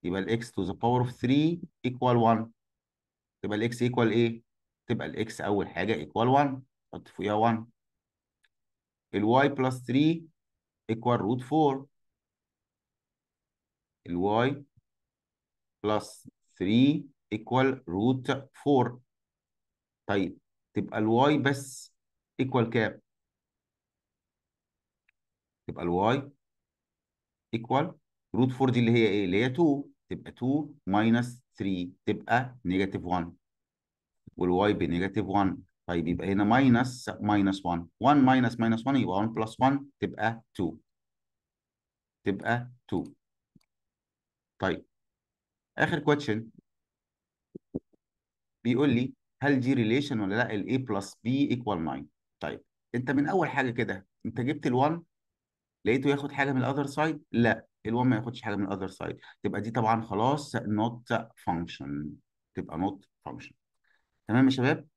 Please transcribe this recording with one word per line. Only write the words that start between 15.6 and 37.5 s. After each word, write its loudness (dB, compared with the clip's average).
plus -4
three 4
equal 0
root 0
four. 2
طيب، -2
تبقى -4
ال 0
y 4
بس -8
equal 0
كام؟ 0
تبقى -10
ال 0
y 0
equal -2
root 2
four 4
دي 2
اللي 4
هي 6
ايه؟ 2
اللي 2
هي -2
two. 2
تبقى -12
two -2
minus 2
three -4
تبقى -2
negative 0
one. -4
وال 4
y -4
ب -2
negative -2
one. 2
طيب، -2
يبقى -2
هنا 2
minus 4
minus 2